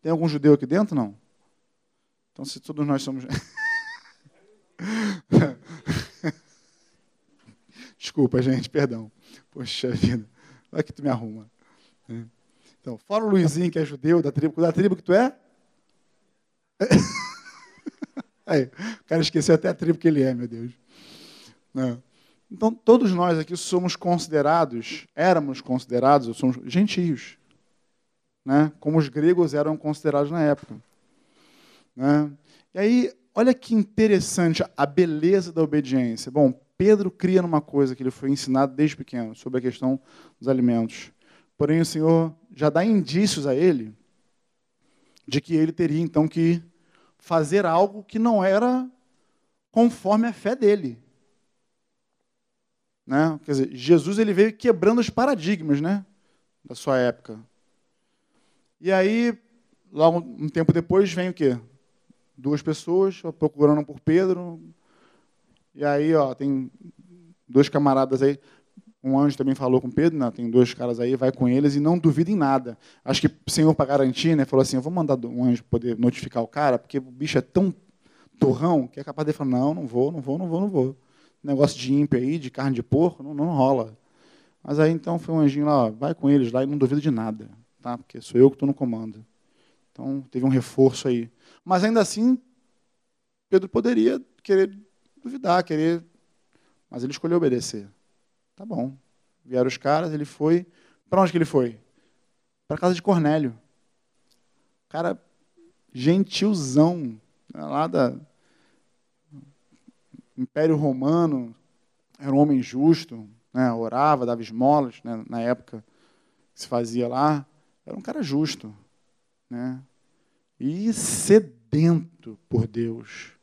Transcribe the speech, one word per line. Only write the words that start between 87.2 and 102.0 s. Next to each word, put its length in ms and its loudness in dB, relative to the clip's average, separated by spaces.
tá? 160 -10
Porque 240 -18
sou 180 -4
eu 120 10
que 80 -16
tô 80 -4
no 80 -2
comando." 500 -8
Então 380 -10
teve 140 -6
um 60 4
reforço 580 2
aí. 220 -4
Mas 200 0
ainda 160 2
assim, 380 0
Pedro 200 2
poderia 520 0
querer 360 0
duvidar, 420 -2
querer... 400 -2
Mas 120 -10
ele 100 -6
escolheu 260 -2
obedecer. 500 -4
Tá 60 -18
bom. 280 -8
Vieram 260 -2
os 100 -8
caras, 340 -2
ele 140 -6
foi. 400 0
Pra 140 2
onde 100 2
que 60 0
ele 80 2
foi? 340 -2